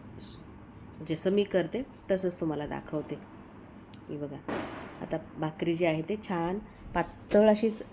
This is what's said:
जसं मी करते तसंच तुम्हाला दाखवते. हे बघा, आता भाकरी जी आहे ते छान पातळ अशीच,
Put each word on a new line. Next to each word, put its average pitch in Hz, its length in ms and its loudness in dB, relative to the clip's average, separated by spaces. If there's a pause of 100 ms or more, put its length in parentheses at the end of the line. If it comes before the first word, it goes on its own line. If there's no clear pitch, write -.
(1080)
जसं 160 220 2
मी 202 120 6
करते 196 400 2 (280)
तसंच 185 300 2
तुम्हाला 147 260 0
दाखवते. 143 480 -4 (920)
हे 151 80 -6
बघा, 143 180 -6 (680)
आता - 160 -2 (200)
भाकरी 160 360 0
जी 170 120 4
आहे 160 160 4
ते 190 140 -2 (120)
छान 180 320 0 (360)
पातळ 208 540 6
अशीच, 214 440 4